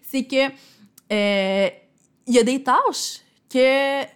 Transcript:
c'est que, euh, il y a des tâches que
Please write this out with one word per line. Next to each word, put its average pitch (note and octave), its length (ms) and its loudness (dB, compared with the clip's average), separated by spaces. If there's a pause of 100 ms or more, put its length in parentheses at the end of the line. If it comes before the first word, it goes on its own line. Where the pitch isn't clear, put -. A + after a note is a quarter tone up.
c'est C4 220 -6
que, C4+ 220 0 (640)
euh, G3 580 0 (560)
il B3 80 -2
y B3 40 8
a A#3 40 6
des C4 200 0
tâches D#4+ 580 -2 (300)
que C4+ 520 0 (120)